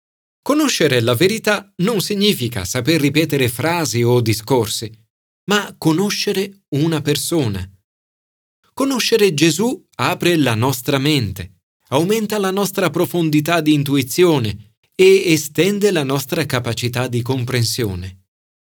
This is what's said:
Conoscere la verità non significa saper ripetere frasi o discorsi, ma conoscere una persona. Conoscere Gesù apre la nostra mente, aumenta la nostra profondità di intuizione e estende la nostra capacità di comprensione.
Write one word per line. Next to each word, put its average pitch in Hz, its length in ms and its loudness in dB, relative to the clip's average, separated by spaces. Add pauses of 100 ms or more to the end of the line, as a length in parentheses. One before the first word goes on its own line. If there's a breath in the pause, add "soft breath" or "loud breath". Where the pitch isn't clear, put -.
(420)
Conoscere 202 600 2
la 117 140 2
verità 202 640 0
non 180 240 0
significa 185 640 -2
saper 131 360 0
ripetere 139 480 0
frasi 156 520 -2
o 120 200 4
discorsi, 110 680 -2 (580)
ma 202 280 -2
conoscere 196 880 -2 (100)
una 156 260 0
persona. 131 640 -2 (1040)
Conoscere 226 600 0
Gesù 165 640 0
apre 165 400 0
la 127 200 2
nostra 135 420 -2
mente, 131 640 -2 (280)
aumenta 208 480 0
la 190 140 -2
nostra 196 380 -2
profondità 160 720 0
di 151 120 2
intuizione 143 1040 0 (180)
e 190 380 6
estende 190 580 0
la 160 120 0
nostra 143 420 -2
capacità 123 640 -4
di 120 140 -2
comprensione. 117 1080 -4 (440)